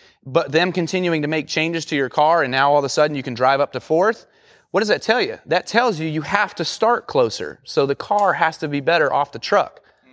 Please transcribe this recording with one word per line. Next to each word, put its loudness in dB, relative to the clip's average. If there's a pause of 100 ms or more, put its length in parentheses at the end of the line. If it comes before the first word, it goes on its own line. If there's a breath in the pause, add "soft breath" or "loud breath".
(240 soft breath)
but 0
them 2
continuing -2
to -2
make -4
changes -4
to -4
your 0
car, 2
and -2
now 4
all 4
of 2
a -2
sudden 2
you -4
can -6
drive 2
up -2
to -8
fourth. 0 (460 soft breath)
What 0
does 0
that 0
tell 0
you? -4
That 0
tells 0
you -4
you -4
have -2
to -4
start 0
closer. -2
So 0
the -2
car 0
has 0
to -6
be -4
better 2
off -2
the -10
truck. -2 (320 soft breath)